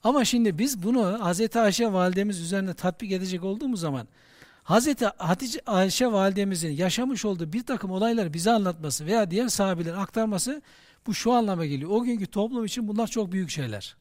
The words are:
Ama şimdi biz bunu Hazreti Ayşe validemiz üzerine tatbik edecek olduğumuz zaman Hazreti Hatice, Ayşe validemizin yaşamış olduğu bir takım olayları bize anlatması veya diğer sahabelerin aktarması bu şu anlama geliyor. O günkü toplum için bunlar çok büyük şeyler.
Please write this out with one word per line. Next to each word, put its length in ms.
Ama 220
şimdi 320
biz 260
bunu 420
Hazreti 340
Ayşe 340
validemiz 480
üzerine 320
tatbik 380
edecek 320
olduğumuz 360
zaman 280
Hazreti 420
Hatice, 480
Ayşe 460
validemizin 600
yaşamış 540
olduğu 280
bir 100
takım 280
olayları 420
bize 180
anlatması 540
veya 260
diğer 160
sahabelerin 500
aktarması 640
bu 60
şu 180
anlama 340
geliyor. 260
O 120
günkü 240
toplum 380
için 220
bunlar 200
çok 240
büyük 180
şeyler. 520